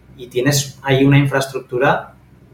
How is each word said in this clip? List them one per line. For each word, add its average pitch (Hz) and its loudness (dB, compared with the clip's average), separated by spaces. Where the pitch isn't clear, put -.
y 123 -18
tienes 139 -2
ahí 135 2
una 139 6
infraestructura 135 -2